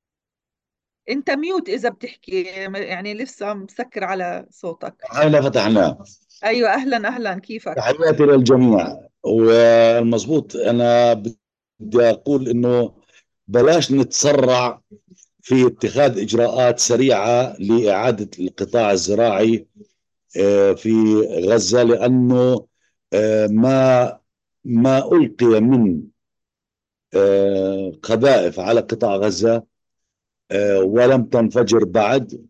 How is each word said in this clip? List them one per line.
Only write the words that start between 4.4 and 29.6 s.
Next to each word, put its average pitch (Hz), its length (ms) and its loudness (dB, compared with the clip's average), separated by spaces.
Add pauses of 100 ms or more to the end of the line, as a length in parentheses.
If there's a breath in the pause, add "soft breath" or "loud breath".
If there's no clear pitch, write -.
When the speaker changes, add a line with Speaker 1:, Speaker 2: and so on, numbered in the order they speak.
Speaker 1:
صوتك. - 440 -14 (160)
Speaker 2:
هلا 151 300 2
فتحناه. 107 640 0 (400)
Speaker 1:
أيوة، 226 300 -2
أهلًا، 247 340 -4
أهلًا، 220 320 -8
كيفك؟ 214 360 -12
Speaker 2:
تحياتي 147 480 0
للجميع. 127 760 4 (260)
والمزبوط، 117 1300 2
أنا 120 580 2 (680)
بدي 113 300 2
أقول 131 400 -2
إنه 120 440 0 (540 soft breath)
بلاش 127 440 2
نتسرع 127 920 0 (600)
في 127 260 2
اتخاذ 117 520 -2
إجراءات 117 600 0
سريعة 120 800 0
لإعادة 107 680 0 (100)
القطاع 101 520 -2
الزراعي، 107 760 0 (720)
آه، 98 340 2
في 110 420 0 (320)
غزة، 113 360 2
لأنه، 123 840 0 (480)
آه، 107 340 0
ما، 127 720 2 (460)
ما 127 320 0 (140)
ألقي 117 500 2
من، 110 400 2 (1120)
آه، 98 800 0 (120)
قذائف 110 560 0
على 110 200 0
قطاع 107 360 -4
غزة، 107 480 -2 (880)